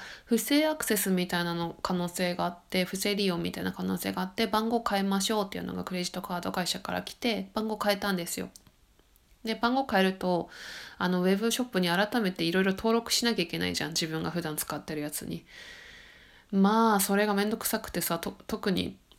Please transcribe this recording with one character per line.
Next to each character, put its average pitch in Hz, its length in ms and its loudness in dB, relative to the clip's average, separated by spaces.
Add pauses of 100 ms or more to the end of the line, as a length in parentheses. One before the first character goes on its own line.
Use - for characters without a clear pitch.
(260)
不 233 120 2
正 294 300 2
ア 311 80 0
ク 311 100 -6
セ 214 120 2
ス 190 120 0
み 185 180 2
た 180 140 0
い 175 40 0
な 170 100 0
の 170 260 -2
可 185 140 -2
能 175 140 0
性 175 260 -2
が 175 100 0
あ 175 40 0
っ 175 100 -10 (100)
て、 185 160 0
不 190 100 -6
正 202 200 0
利 202 100 2
用 175 140 2
み 175 120 -2
た 180 100 -6
い - 20 -4
な 185 80 -2
可 185 100 -8
能 185 160 -2
性 196 140 -4
が 185 100 -2
あ 190 40 -2
っ 190 100 -8
て、 226 100 0
「番 220 240 0
号 233 180 0
変 196 120 2
え 196 40 2
ま 196 160 2
し 196 120 0
ょ 214 100 2
う」 190 60 0
っ - 20 -10
て - 80 -8
い 175 40 -6
う - 20 -6
の 185 100 -6
が 180 100 -4
ク 185 120 -6
レ 180 80 -2
ジ - 80 -6
ッ - 20 -12
ト 180 80 -8
カ 180 140 -6
ー 170 60 -6
ド 180 100 -4
会 180 160 -2
社 185 120 -4
か 180 120 -8
ら 180 100 -2
来 - 140 -10
て、 196 400 -2
番 220 120 -2
号 214 160 -4
変 208 100 4
え 196 40 -2
た 202 140 -2
ん 190 40 0
で 175 120 -4
す - 120 -6
よ。 185 100 -6 (920)
で、 220 120 -2
番 233 180 2
号 269 160 0
変 196 120 6
え - 20 8
る 190 100 4
と、 180 340 0 (520)
あ 180 100 0
の、 180 140 2
ウ - 20 4
ェ 190 100 6
ブ 226 160 0
シ 240 100 0
ョ 247 40 -2
ッ - 40 -8
プ 185 100 0
に 180 100 2
改 208 320 2
め 185 100 0
て 170 120 -2
い 165 80 0
ろ 185 100 4
い 190 40 4
ろ 190 80 4
登 226 200 0
録 226 180 0
し - 140 2
な 233 80 4
き 190 60 -2
ゃ - 20 4
い 170 60 0
け 165 100 -6
な 180 100 -2
い 180 60 0
じ 160 100 -4
ゃ 147 40 -2
ん、 - 20 -6
自 165 160 -2
分 160 160 -4
が 170 80 -2
普 170 140 -2
段 151 140 -4
使 - 200 -4
っ - 20 -8
て - 140 -10
る 151 80 -4
や 147 80 -6
つ - 160 -8
に。 165 180 -8 (1080)
ま 214 440 6
あ、 196 40 6
そ 196 160 2
れ 208 100 6
が 208 80 2
め 196 120 4
ん 214 40 0
ど 220 80 -2
く - 80 -6
さ 214 140 0
く - 100 -10
て 180 120 -4
さ、 170 180 0
と-、 196 260 -8
特 208 240 -2
に 180 260 0 (240)